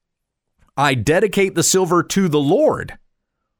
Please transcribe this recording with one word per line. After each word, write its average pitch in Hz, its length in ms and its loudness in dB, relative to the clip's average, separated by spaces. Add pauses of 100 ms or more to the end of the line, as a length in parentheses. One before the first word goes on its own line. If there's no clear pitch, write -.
(760)
"I 139 180 2
dedicate 190 600 0
the 165 100 0
silver 180 380 0
to 190 260 -2
the 147 100 0
Lord." 165 600 0 (600)